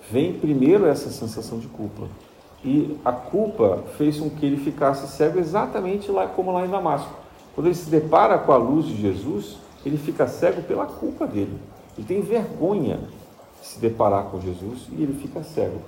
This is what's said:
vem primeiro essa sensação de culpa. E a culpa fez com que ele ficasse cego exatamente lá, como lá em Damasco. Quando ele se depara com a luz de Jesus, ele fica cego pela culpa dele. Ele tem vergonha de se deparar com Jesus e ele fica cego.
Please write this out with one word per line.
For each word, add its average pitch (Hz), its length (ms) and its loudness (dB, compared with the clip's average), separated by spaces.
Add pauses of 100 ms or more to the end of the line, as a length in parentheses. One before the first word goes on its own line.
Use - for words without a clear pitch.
(100)
vem 151 220 2
primeiro 156 540 4
essa - 240 2
sensação 113 480 -8
de 113 80 -10
culpa. 101 400 -10 (580)
E 147 400 2
a - 80 2
culpa 170 720 0 (160)
fez 147 220 2
com 151 100 -2
que - 160 -2
ele 139 100 2
ficasse 139 520 0
cego 165 300 2
exatamente 196 720 -2
lá, 190 180 0
como 185 240 -2
lá 180 120 0
em 180 60 -4
Damasco. 165 420 -2 (420)
Quando 147 120 0
ele 175 80 4
se 156 160 -6
depara 165 480 6
com 160 140 4
a 131 40 10
luz 135 300 4
de 117 100 -4
Jesus, 104 600 -2 (280)
ele 147 140 -2
fica 151 280 0
cego 175 360 0
pela - 240 -2
culpa - 400 -6
dele. - 320 -4 (380)
Ele 107 100 -10
tem 196 160 0
vergonha 185 800 0 (600)
de - 60 -20
se - 120 -18
deparar 110 460 2
com 92 160 -8
Jesus 92 520 -8
e 160 100 -4
ele 139 180 -2
fica - 220 -10
cego. - 460 -4